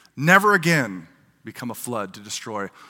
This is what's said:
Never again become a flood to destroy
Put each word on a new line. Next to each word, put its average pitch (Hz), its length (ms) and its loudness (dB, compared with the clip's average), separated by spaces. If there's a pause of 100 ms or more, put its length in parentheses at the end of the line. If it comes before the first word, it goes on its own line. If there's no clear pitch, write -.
(160)
Never 196 380 6
again 139 540 0 (360)
become 117 260 -10
a 110 40 -8
flood 104 400 -8
to 104 60 -18
destroy 104 480 -8 (220)